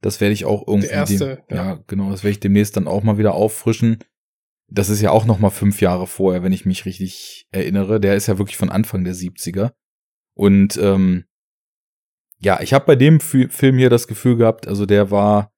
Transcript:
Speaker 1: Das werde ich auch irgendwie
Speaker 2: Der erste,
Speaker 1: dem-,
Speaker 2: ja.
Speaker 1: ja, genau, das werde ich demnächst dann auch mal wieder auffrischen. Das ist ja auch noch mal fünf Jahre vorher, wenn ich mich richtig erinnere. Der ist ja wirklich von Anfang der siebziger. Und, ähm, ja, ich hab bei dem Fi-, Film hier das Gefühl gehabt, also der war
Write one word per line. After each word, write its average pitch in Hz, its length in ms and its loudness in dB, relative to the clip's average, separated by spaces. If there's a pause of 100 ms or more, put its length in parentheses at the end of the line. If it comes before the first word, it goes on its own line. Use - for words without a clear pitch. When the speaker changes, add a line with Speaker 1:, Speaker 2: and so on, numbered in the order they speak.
Speaker 1:
Das 92 200 -4
werde 104 120 0
ich 101 120 -6
auch 104 220 -4
irgendwie 101 220 0
Speaker 2:
Der - 80 -6
erste, 131 520 -2
Speaker 1:
dem-, - 80 -6
Speaker 2:
ja. 90 60 -4 (120)
Speaker 1:
ja, - 120 -20
genau, 98 240 -6
das 92 120 -8
werde 104 80 0
ich 101 80 -6
demnächst 101 380 2
dann 90 100 -2
auch 101 160 -4
mal 107 140 0
wieder 107 160 2
auffrischen. 113 640 0 (720)
Das 101 200 -2
ist 104 120 0
ja 101 100 2
auch 107 140 2
noch 107 140 2
mal 104 100 2
fünf - 320 -2
Jahre 90 260 0
vorher, 92 360 -2
wenn 95 100 0
ich 92 120 -6
mich 92 200 -4
richtig - 680 -12
erinnere. 98 480 -2
Der 98 160 2
ist 101 120 -2
ja 98 100 -2
wirklich 98 200 -6
von 95 120 -2
Anfang 95 340 -4
der 90 100 -6
siebziger. 90 600 -8 (600)
Und, 101 420 4
ähm, 95 480 0 (1120)
ja, 95 220 0
ich 80 120 -2
hab 139 120 2
bei 151 100 6
dem 147 240 6
Fi-, 131 300 0
Film 131 300 2
hier 127 100 6
das 117 180 2
Gefühl 120 300 0
gehabt, 113 300 0
also 101 180 -4
der 101 240 2
war 101 480 0